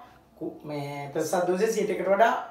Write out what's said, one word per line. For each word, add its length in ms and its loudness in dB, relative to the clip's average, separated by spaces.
කු-, 280 -10
මේ 500 -10
ප්‍රතිශත 360 0
දෝෂය 260 2
සියයට 220 0
එකට 180 0
වඩා 180 6